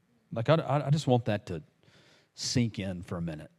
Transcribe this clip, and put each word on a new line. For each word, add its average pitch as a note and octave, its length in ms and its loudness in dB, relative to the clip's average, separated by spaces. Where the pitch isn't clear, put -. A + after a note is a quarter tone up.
Like, A#2 160 -4
I, D3 80 8
I, C#3+ 320 0
I - 40 4
just D3+ 160 2
want B2 180 4
that G#2 220 -2
to E2 160 -6
sink A#2 420 0
in F#2 220 -4
for F#2 160 -8
a F2 40 -4
minute. D#2 380 -8